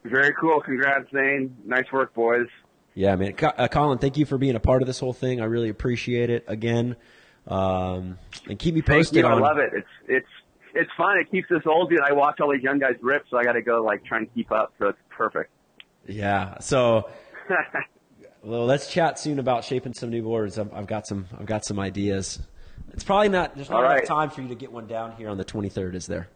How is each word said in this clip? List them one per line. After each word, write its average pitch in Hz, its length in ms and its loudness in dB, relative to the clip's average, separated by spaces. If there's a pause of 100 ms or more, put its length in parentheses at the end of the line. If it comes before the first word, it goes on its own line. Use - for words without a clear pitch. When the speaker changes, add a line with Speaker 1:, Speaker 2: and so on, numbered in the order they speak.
Speaker 1:
Very 139 340 2
cool. 160 220 4
Congrats, 135 500 0
Zane. 135 540 0
Nice 127 260 -2
work, 135 220 0
boys. 117 340 2 (460)
Speaker 2:
Yeah, 95 240 2
man. 98 160 -2
Co-, 156 140 0 (100)
uh, 120 100 2
Colin, 147 300 2
thank 135 200 0
you 151 80 4
for 135 120 -2
being 131 180 2
a 107 60 -2
part 127 200 4
of 127 60 0
this 127 120 -6
whole 127 140 -4
thing. 127 280 -2
I 110 40 -2
really 113 240 0
appreciate 120 600 -2
it 117 180 0
again. 117 480 0 (520)
Um, 92 720 -2 (300)
and 104 120 -8
keep 160 160 2
me 160 60 4
Speaker 1:
Thank - 180 4
Speaker 2:
posted 160 240 4
Speaker 1:
you. - 40 4
I - 60 4
Speaker 2:
on 117 80 4
Speaker 1:
love 147 160 4
it. 131 160 0
It's, - 140 -6 (200)
it's, 131 200 2 (460)
it's 165 220 0
fun. 185 220 2
It 165 140 0
keeps 185 200 -2
us 160 140 2
old, 160 240 4
dude. 170 120 6
I 143 120 4
watch 143 260 4
all 147 120 2
these 135 120 0
young 143 160 2
guys 131 220 2
rip, 139 280 0
so 127 80 0
I 120 60 4
gotta 120 180 2
go, 113 220 0
like, 104 220 0
try 113 140 -4
and 113 140 -6
keep 117 180 -4
up. 110 280 0
So 101 100 2
it's - 100 -6 (100)
perfect. 107 420 -4 (560)
Speaker 2:
Yeah. 98 520 -2
So, 120 500 2 (400)
Speaker 1:
<laughs> - 920 -8
Speaker 2:
well, 117 220 -2
let's 139 260 0
chat 165 280 0
soon 147 200 -2
about 120 260 0
shaping 127 280 -4
some 120 160 -8
new 117 140 -4
boards. 110 340 -2
I've, 104 160 -6
I've 101 140 -10
got 107 200 -6
some, 98 180 -6 (120)
I've 104 80 -12
got 107 200 -4
some 101 140 -4
ideas. 98 600 -2 (540)
It's - 100 -10
probably 208 260 4
not, 180 260 0
there's 139 140 -12
not - 80 0
Speaker 1:
All 120 60 4
Speaker 2:
enough 135 160 6
Speaker 1:
right. - 80 0
Speaker 2:
time 151 220 0
for 139 120 -12
you 127 80 -10
to 123 60 -8
get 117 160 -14
one 113 160 -12
down 113 300 -6
here 107 120 -10
on 101 80 -4
the 95 60 -4
twenty-third, 98 520 -6
is 87 120 -10
there? 90 280 -8